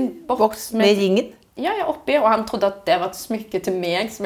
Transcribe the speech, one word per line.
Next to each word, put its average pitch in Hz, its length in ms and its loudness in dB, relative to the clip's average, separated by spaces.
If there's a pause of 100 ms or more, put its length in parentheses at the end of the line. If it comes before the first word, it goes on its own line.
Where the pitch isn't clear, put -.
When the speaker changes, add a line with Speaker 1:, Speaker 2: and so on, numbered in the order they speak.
(220)
Speaker 1:
boks - 160 -2
Speaker 2:
boks 220 220 0 (100)
med 220 140 2
Speaker 1:
med 202 160 6
Speaker 2:
ringen? 196 240 2 (340)
Speaker 1:
Ja, 339 160 -2
ja, 392 160 -2
oppi, 269 240 -2
og 233 160 4
han 220 160 0
trodde 196 220 0
at 196 80 -12 (100)
det 170 140 4
var 180 80 -4
et - 100 -14
smykke 214 400 -6
til 185 160 -2
meg 180 400 -2
som 202 100 -10